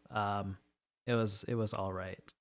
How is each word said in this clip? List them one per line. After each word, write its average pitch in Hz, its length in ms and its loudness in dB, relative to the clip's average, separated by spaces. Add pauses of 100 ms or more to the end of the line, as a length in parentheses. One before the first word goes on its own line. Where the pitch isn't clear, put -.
(100)
Um, 101 480 0 (480)
it 120 80 4
was, 107 340 2
it 120 60 2
was 110 180 2
all 98 220 0
right. 92 460 -8